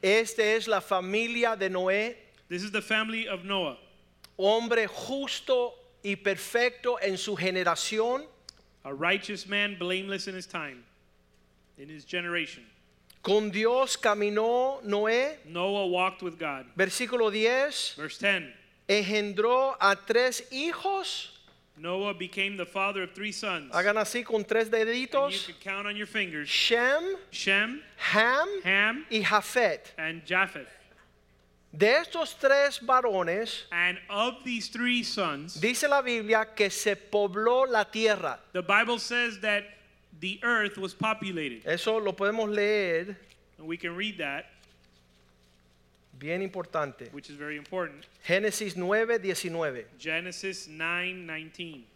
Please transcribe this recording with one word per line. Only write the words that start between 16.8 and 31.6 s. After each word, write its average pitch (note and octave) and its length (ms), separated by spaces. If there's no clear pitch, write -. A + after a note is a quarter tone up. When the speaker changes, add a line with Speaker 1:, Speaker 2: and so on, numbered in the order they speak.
Speaker 1:
diez. B3 640
Speaker 2:
Verse D3+ 220
ten. F3+ 340
Speaker 1:
Engendró G#3 920
a G3 160
tres A#3+ 360
hijos. E4+ 800
Speaker 2:
Noah F#3+ 360
became G3 440
the F3+ 80
father G3 380
of F3+ 100
three G#3 180
sons. E3 420
Speaker 1:
Hagan G3+ 220
así A3 300
con G#3+ 180
tres A3+ 280
Speaker 2:
And - 20
you B3 180
Speaker 1:
deditos. C#4 380
Speaker 2:
could F3 160
count G3 260
on G#3 80
your G#3 100
fingers. E3 440
Speaker 1:
Shem, C#4+ 680
Speaker 2:
Shem, A3 500
Speaker 1:
Ham, B3 500
Speaker 2:
Ham, G#3+ 460
Speaker 1:
y A3 140
Jafet. G#3 760
Speaker 2:
and D#3+ 280
Japheth. F3+ 420